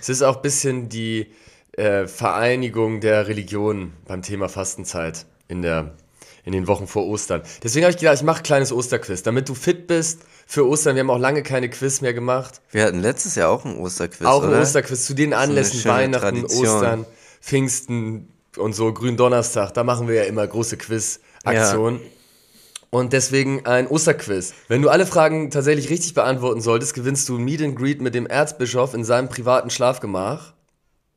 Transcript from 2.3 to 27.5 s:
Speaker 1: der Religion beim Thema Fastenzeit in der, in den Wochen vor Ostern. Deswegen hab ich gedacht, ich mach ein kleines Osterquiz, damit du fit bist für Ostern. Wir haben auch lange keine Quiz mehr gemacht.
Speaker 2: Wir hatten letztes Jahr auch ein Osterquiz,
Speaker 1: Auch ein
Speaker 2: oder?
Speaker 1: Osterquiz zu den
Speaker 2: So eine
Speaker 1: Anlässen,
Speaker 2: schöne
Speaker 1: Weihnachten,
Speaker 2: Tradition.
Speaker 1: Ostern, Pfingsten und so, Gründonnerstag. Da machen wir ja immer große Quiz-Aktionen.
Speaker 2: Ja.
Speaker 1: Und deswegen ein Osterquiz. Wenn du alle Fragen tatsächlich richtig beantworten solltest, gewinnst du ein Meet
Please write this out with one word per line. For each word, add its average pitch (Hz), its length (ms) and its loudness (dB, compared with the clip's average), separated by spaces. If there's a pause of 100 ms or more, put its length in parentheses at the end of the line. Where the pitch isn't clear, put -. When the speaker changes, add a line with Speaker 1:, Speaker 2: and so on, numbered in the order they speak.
Speaker 1:
der 107 280 2
Religion 104 640 -4 (140)
beim 92 160 -8
Thema 98 260 -6
Fastenzeit 90 760 -8 (220)
in 90 140 -6
der, 80 320 -2 (500)
in 92 80 -6
den 92 140 -2
Wochen 98 200 0
vor 98 200 -4
Ostern. 95 360 -4 (200)
Deswegen 131 220 0
hab 180 60 6
ich 175 80 0
gedacht, 156 180 6
ich 147 60 -2
mach 160 160 2
ein - 40 -14
kleines 135 300 2
Osterquiz, 120 500 -4
damit 131 280 0
du 127 40 -6
fit 175 320 -2
bist 165 340 -2 (260)
für 143 200 2
Ostern. 143 300 2
Wir 135 40 2
haben 135 100 2
auch 127 80 2
lange 135 240 0
keine 127 260 -2
Quiz 131 320 -4
mehr 123 140 -2
gemacht. 127 560 -4
Speaker 2:
Wir 107 140 2
hatten 90 160 2
letztes 131 340 -2
Jahr 87 160 4
auch 127 160 0
ein 92 100 -8
Osterquiz, 90 500 -6
Speaker 1:
Auch 139 160 6
ein - 60 0
Speaker 2:
oder? - 140 4
Speaker 1:
Osterquiz 135 420 0
zu 143 100 -4
den 147 160 0
Speaker 2:
So 113 60 0
eine 127 80 2
Speaker 1:
Anlässen, 135 360 0
Speaker 2:
schöne 113 140 2
Speaker 1:
Weihnachten, 131 280 2
Speaker 2:
Tradition. 117 440 0
Speaker 1:
Ostern, 113 400 2 (360)
Pfingsten 120 840 -4 (300)
und 104 160 -2
so, 113 180 0
Gründonnerstag. 117 800 2
Da 120 100 0
machen 120 260 -2
wir 113 60 2
ja 107 100 4
immer 104 220 0
große 110 300 -4
Quiz-Aktionen. 110 1200 0
Speaker 2:
Ja. - 60 -18 (840)
Speaker 1:
Und 123 220 0
deswegen 135 540 0
ein 127 200 4
Osterquiz. 143 680 0 (160)
Wenn 120 140 2
du 147 60 6
alle 185 180 6
Fragen 156 440 2
tatsächlich 143 400 2
richtig 175 220 -2
beantworten 123 480 0
solltest, 117 320 0
gewinnst 135 360 -2
du 123 100 -4
ein 120 60 -2
Meet 156 180 -2